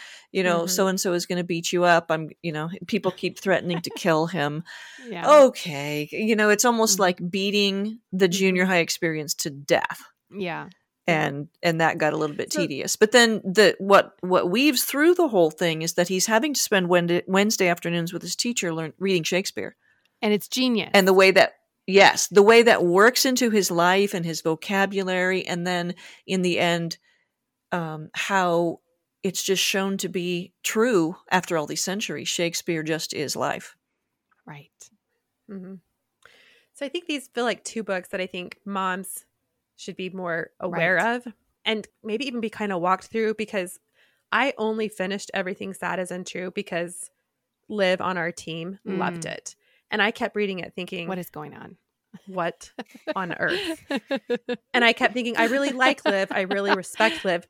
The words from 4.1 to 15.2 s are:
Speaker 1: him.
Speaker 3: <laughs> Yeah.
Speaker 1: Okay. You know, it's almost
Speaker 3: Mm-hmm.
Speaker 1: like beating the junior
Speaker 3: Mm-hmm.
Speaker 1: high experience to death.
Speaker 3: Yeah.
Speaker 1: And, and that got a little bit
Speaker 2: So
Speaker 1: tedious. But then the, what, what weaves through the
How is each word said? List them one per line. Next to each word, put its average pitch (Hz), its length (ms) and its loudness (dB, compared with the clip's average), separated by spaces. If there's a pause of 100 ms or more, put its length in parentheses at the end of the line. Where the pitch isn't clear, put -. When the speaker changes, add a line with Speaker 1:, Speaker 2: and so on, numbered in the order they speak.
Speaker 1:
him. 156 420 -4
Speaker 3:
<laughs> - 400 -18
Yeah. 180 220 -2 (140)
Speaker 1:
Okay. 147 680 -2
You 220 240 0
know, 214 160 4
it's 208 140 4
almost 226 300 4
Speaker 3:
Mm-hmm. 196 80 0
Speaker 1:
like 180 280 0
beating 202 680 -2 (120)
the 185 140 4
junior 185 380 2
Speaker 3:
Mm-hmm. 185 80 0
Speaker 1:
high 180 60 4
experience 160 560 -2
to - 160 -6
death. - 520 -4 (340)
Speaker 3:
Yeah. 165 320 -8 (380)
Speaker 1:
And, 151 400 -2 (160)
and 165 180 0
that 165 180 2
got 151 160 0
a - 20 -4
little 156 180 -2
bit - 180 -6
Speaker 2:
So 202 100 -2
Speaker 1:
tedious. 147 340 -4
But 214 160 4
then 226 320 6
the, 190 340 4
what, 196 440 4
what 180 280 2
weaves 254 340 2
through 311 300 2
the 349 140 2